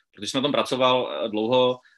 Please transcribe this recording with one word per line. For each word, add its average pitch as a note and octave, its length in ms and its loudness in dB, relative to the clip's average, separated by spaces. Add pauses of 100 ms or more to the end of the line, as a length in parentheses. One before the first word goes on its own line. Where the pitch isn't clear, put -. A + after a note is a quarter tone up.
(120)
protože G2+ 160 -12
jsem C3+ 120 -4
na C#3 80 0
tom C#3+ 40 -2
pracoval, B2+ 760 0
e, A2 40 -4
dlouho, B2 500 2 (180)